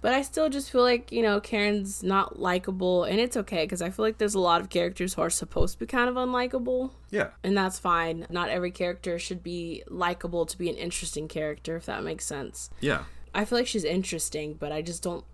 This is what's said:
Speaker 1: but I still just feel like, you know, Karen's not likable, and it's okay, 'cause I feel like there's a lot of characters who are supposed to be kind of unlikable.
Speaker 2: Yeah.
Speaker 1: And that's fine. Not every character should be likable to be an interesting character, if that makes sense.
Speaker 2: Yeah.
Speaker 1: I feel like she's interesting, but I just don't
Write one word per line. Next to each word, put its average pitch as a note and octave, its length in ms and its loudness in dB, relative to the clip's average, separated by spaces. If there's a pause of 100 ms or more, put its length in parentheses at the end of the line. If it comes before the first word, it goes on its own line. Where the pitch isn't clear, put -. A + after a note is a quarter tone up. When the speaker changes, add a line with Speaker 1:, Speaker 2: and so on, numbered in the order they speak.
Speaker 1:
but A#3 120 4
I C4+ 80 4
still D#4 280 2
just C4+ 200 -4
feel B3 140 6
like, B3 280 4
you A#3 120 2
know, G#3 160 4
Karen's G#3 640 0
not F#3+ 360 2
likable, F3+ 640 2
and G3 140 2
it's A#3+ 160 2
okay, F#3+ 300 0
'cause F3+ 160 -4
I E3+ 80 -2
feel A3 160 0
like A3 140 0
there's G#3 160 2
a F#3+ 40 2
lot E3+ 220 6
of F#3+ 80 -8
characters F3 460 0
who - 80 0
are E3+ 80 2
supposed - 420 2
to - 60 -12
be A#3 80 -6
kind B3 220 2
of B3 60 0
unlikable. B3+ 760 0 (180)
Speaker 2:
Yeah. - 200 0 (140)
Speaker 1:
And G3 140 4
that's F#3 220 0
fine. E3 500 2
Not F3 200 -2
every F3+ 200 0
character F3+ 480 -2
should F3+ 240 -6
be E3+ 460 -6
likable F3 580 0
to - 120 -8
be F3 120 0
an - 60 -2
interesting D#3+ 520 -6
character, D#3 480 -4
if E3 120 -10
that - 160 -4
makes D#3+ 220 -6
sense. - 440 -8 (120)
Speaker 2:
Yeah. G2+ 240 0 (280)
Speaker 1:
I G#3 120 0
feel A#3+ 120 2
like B3 100 2
she's G3+ 160 0
interesting, D#3 680 -2
but D3+ 180 -6
I D#3 120 -4
just E3+ 180 -8
don't F3 320 -6